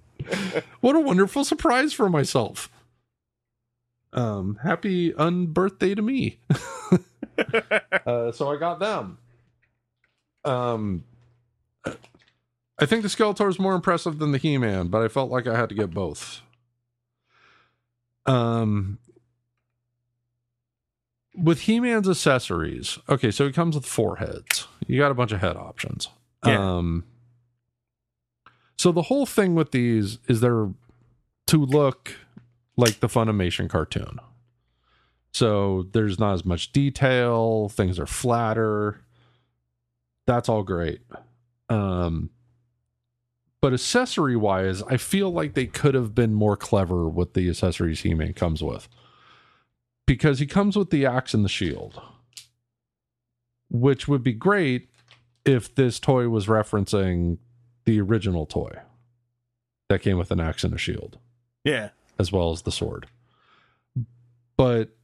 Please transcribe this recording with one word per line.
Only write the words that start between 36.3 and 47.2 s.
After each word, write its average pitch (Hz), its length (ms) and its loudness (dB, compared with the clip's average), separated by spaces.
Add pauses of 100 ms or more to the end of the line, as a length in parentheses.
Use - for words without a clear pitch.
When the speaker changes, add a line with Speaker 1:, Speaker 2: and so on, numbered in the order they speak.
Speaker 1:
as 87 120 -2
much 87 260 -4
detail, 120 960 2
things 92 300 0
are 82 60 -4
flatter. 110 960 -2 (1300)
That's 120 220 2
all 110 140 2
great. 85 380 -4 (680)
Um, 90 600 -2 (1300)
but 135 120 4
accessory-wise, 107 1120 0
I 131 140 0
feel 190 340 0
like 160 220 -4
they 127 140 -2
could - 260 2
have 117 220 0
been 117 180 2
more 107 240 2
clever 90 520 0
with 85 240 -2